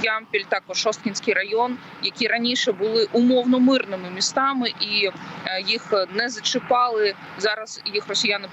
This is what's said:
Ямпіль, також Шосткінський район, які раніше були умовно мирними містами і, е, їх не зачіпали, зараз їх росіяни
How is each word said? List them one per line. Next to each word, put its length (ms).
Ямпіль, 460
також 300
Шосткінський 560
район, 440
які 240
раніше 460
були 400
умовно 480
мирними 500
містами 580
і, 300
е, 200
їх 260
не 140
зачіпали, 840
зараз 460
їх 240
росіяни 440